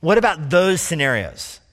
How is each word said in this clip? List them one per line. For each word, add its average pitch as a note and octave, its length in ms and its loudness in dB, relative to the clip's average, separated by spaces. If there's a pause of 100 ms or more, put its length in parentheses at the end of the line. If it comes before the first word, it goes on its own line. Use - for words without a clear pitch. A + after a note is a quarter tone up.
What G3 180 4
about F3+ 320 -2
those F#3 300 2
scenarios? C3 800 -4 (120)